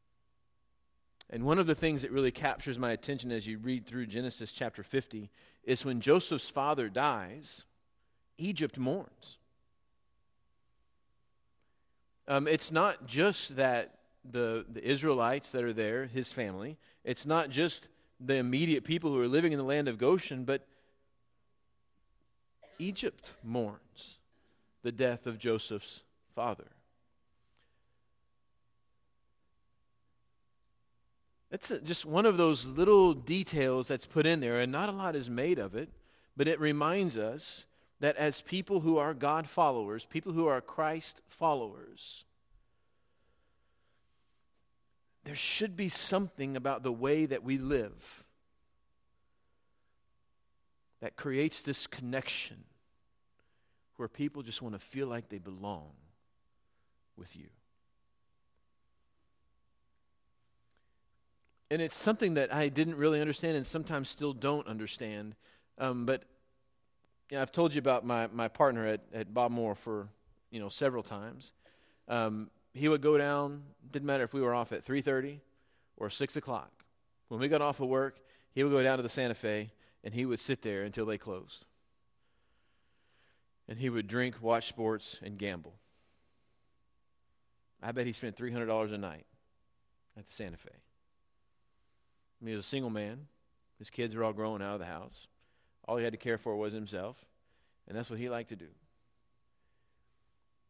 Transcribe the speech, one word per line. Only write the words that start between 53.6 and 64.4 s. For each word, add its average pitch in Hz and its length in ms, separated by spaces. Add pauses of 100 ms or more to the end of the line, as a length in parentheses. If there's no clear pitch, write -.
where 117 120
people 143 340
just 113 200
want 110 120
to 95 40
feel 135 300
like 117 200
they 101 100
belong 92 540 (1300)
with 87 180
you. 78 120 (4000)
And 160 100
it's 160 140
something 214 400
that 135 180
I 147 160
didn't 156 280
really 151 240
understand 156 360
and 131 100
sometimes 151 420
still 147 240
don't 139 340